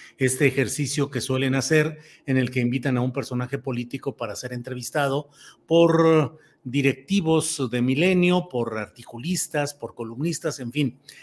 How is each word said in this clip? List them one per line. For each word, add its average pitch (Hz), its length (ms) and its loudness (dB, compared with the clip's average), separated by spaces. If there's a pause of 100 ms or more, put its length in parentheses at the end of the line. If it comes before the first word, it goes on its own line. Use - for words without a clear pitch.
(180)
este 131 300 2
ejercicio 135 640 -2
que 127 100 -4
suelen 131 320 -2
hacer 151 460 0 (260)
en 135 120 0
el 127 120 2
que 127 100 -2
invitan 127 380 0
a 120 40 2
un 127 120 -2
personaje 127 460 -6
político 123 580 -6
para 104 180 -6
ser 123 160 -10
entrevistado 127 800 -4 (380)
por 160 720 4 (240)
directivos 143 1040 0
de 120 140 0
Milenio, 180 680 2
por 117 300 -4
articulistas, 143 960 -6
por - 180 -12
columnistas, 135 680 -6
en 120 120 -8
fin. 143 280 -2 (240)